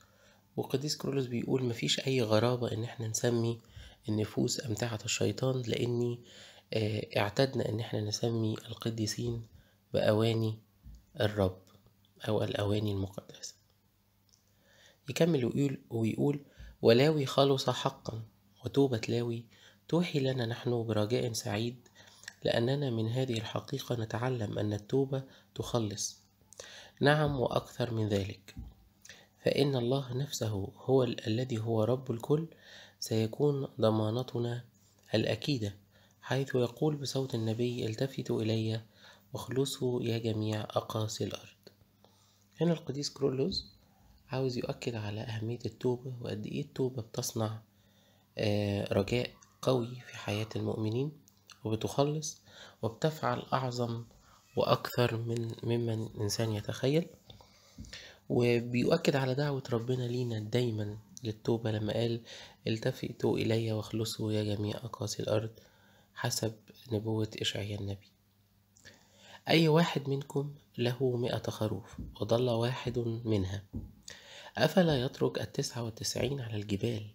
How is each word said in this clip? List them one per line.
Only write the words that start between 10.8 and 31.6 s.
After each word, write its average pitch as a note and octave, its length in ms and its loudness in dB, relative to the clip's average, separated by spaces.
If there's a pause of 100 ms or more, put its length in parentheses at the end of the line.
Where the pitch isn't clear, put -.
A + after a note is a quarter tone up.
الرب G2+ 400 2 (640)
أو A2 160 2
الأواني G#2 480 0
المقدسة. - 600 -6 (1600)
يكمل D#3 360 4
ويقول، C3+ 340 0 (100)
ويقول: C3 500 0 (420)
"ولاوي C3+ 440 8
خلص C#3 440 4
حقًا، - 540 -2 (420)
وتوبة B2+ 440 2
لاوي A#2 360 -2 (420)
توحي E3 320 2
لنا B2+ 260 0
نحن A#2 380 -2
برجاء A2+ 500 0
سعيد، A#2 540 -4 (560)
لأننا C3+ 460 2
من A2 200 0
هذه B2+ 280 0
الحقيقة A#2 580 -4
نتعلم A2+ 640 -2
أن G#2 140 0
التوبة C3+ 500 0 (320)
تخلص. A2 640 -2 (800)
نعم، C#3+ 380 4
وأكثر A#2+ 540 0
من A2 160 0
ذلك، G2+ 460 -2 (840)
فإن C#3 360 2
الله B2 380 0
نفسه A2 640 -2
هو C3 260 4
ال-، A#2+ 240 -4
الذي A#2 320 0
هو A2 240 2